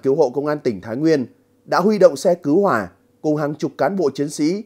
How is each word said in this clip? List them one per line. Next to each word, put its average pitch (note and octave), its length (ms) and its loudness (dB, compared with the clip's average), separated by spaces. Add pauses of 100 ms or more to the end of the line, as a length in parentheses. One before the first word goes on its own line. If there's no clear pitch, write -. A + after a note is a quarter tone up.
cứu C3+ 120 0
hộ D3 140 2
Công C#3+ 180 -6
an D3+ 120 -4
tỉnh G#2+ 220 -4
Thái A2+ 160 -10
Nguyên – D3+ 280 0 (400)
đã D3 140 0
huy G#3 200 2
động E3+ 160 6
xe F3+ 200 0
cứu E3+ 260 0
hỏa A#2 280 0 (320)
cùng D3+ 140 -2
hàng D3+ 200 -4
chục D3+ 220 -6
cán G3 180 -2
bộ E3 140 0
chiến C#3+ 200 -4
sĩ F3+ 360 -2